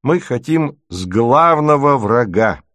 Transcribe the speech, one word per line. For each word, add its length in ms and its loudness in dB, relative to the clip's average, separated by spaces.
мы 180 0
хотим 600 -4
с 160 -10
главного 920 2
врага 640 -2